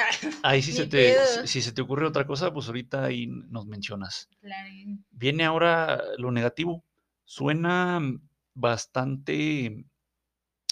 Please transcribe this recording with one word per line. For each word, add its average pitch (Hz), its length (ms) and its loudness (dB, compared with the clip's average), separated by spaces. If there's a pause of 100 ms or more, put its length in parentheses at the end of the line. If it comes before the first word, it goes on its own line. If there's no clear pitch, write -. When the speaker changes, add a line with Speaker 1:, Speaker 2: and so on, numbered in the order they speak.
(100)
Speaker 1:
<laughs> - 340 -4
Speaker 2:
Ahí 135 180 6
si 151 80 -2
Speaker 1:
Ni - 60 -2
Speaker 2:
se - 100 0
te, 127 280 8
Speaker 1:
pedo. 269 120 6 (160)
Speaker 2:
si, - 60 -6
si 127 140 -2
se 117 100 -6
te 127 100 -2
ocurre 139 240 0
otra 151 200 0
cosa, 151 260 -2
pues 139 160 -6
ahorita 127 380 -4
ahí 123 200 -2
nos 117 400 -10
mencionas. 101 600 -10 (120)
Speaker 1:
Claro. 196 300 -14 (400)
Speaker 2:
Viene 139 340 0
ahora 165 560 2 (180)
lo 123 120 -2
negativo. 151 540 -2 (400)
Suena 175 760 0 (520)
bastante 131 1300 -2 (880)